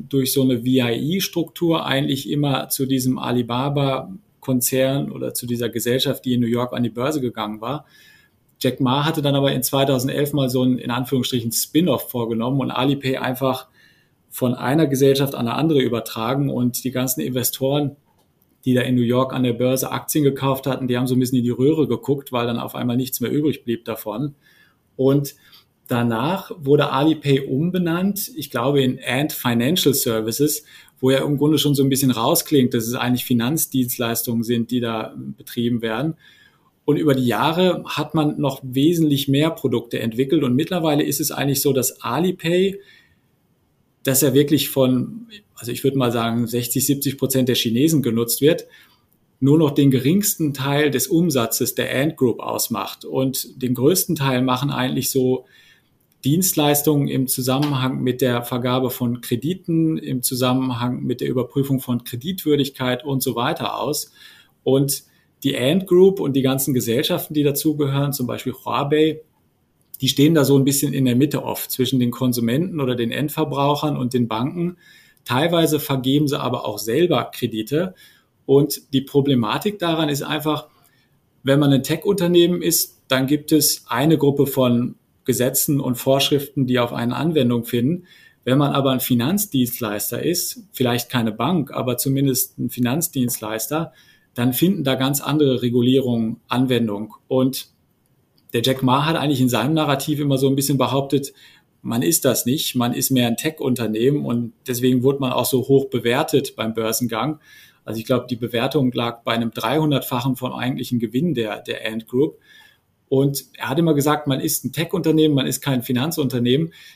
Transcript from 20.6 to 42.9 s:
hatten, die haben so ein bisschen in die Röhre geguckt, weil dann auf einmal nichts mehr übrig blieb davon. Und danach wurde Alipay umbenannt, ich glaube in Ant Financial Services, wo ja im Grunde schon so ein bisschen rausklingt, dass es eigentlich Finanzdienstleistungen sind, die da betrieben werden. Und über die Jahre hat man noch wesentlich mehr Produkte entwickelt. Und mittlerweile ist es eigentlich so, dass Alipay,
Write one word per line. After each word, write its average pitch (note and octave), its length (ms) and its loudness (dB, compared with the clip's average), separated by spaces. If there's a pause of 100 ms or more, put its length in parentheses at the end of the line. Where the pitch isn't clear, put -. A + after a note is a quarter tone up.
hatten, C3 220 -2
die B2 80 0
haben B2+ 100 0
so B2+ 80 0
ein B2 40 4
bisschen B2+ 200 2
in A#2 60 2
die A#2+ 60 0
Röhre C3+ 380 2
geguckt, C3+ 440 -2
weil A#2+ 140 0
dann A#2+ 120 -2
auf - 160 -8
einmal B2 220 -2
nichts B2 240 -2
mehr A#2 100 -2
übrig C#3+ 340 0
blieb A#2 200 -4
davon. A2+ 500 -6 (640)
Und C#3 380 2 (540)
danach A#2+ 680 -2
wurde C#3+ 340 4
Alipay C#3 500 2
umbenannt, F3 920 -2
ich D3+ 160 -10
glaube C3+ 320 2
in B2+ 220 0
Ant C3+ 300 -2
Financial B2+ 580 2
Services, A#2 720 0 (360)
wo C3 100 2
ja C3+ 120 4
im D3 140 0
Grunde D3 220 2
schon C#3+ 160 2
so C#3 80 2
ein C#3 80 4
bisschen C3 220 2
rausklingt, B2+ 600 2
dass A2+ 140 0
es A#2+ 80 -4
eigentlich B2 320 -2
Finanzdienstleistungen A#2+ 1200 -2
sind, A#2 260 -2
die B2+ 100 0
da A2+ 340 -4 (220)
betrieben A#2+ 460 -4
werden. A#2+ 320 -2 (720)
Und D3 120 2
über D3+ 160 2
die B2+ 120 0
Jahre D#3+ 600 2
hat - 280 -6
man D3+ 240 0
noch C#3+ 240 -2
wesentlich C#3+ 640 2
mehr C#3+ 220 2
Produkte A#2+ 520 -2
entwickelt. C#3 440 0
Und B2 100 2
mittlerweile D#3+ 480 0
ist - 160 -2
es D#3 120 -2
eigentlich C3+ 320 0
so, C#3+ 100 2
dass B2+ 300 -2
Alipay, F3+ 760 0 (1200)